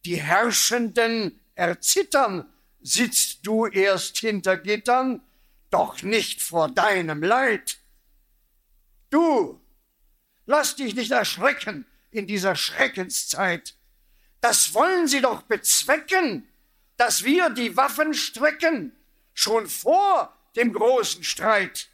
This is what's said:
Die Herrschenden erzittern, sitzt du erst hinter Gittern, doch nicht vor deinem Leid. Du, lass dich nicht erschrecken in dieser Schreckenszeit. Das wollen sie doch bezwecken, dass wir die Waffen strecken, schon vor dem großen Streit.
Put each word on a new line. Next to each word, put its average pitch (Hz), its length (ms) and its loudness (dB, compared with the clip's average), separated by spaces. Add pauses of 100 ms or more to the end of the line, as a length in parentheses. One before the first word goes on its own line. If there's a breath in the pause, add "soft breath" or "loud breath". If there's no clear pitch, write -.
Die 170 160 -4
Herrschenden 226 1200 0 (140)
erzittern, 190 960 0 (280)
sitzt - 680 -2
du 220 200 2
erst 190 520 0
hinter 196 380 0
Gittern, 247 680 0 (480)
doch - 320 -2
nicht 208 400 -2
vor 165 260 0
deinem 170 540 0
Leid. 226 560 0 (1300)
Du, 277 520 2 (840)
lass 294 300 2
dich 240 180 -6
nicht 233 160 -4
erschrecken 240 760 -2 (240)
in 208 160 -8
dieser 190 300 -2
Schreckenszeit. - 1200 -4 (640)
Das - 340 2
wollen 339 340 2
sie 269 120 2
doch 240 220 0
bezwecken, 285 1040 0 (480)
dass 220 280 0
wir 320 260 2
die 233 260 -4
Waffen 285 380 0
strecken, 302 800 -2 (400)
schon 214 340 0
vor 339 680 0 (200)
dem 233 160 2
großen 220 520 0
Streit. 202 680 -2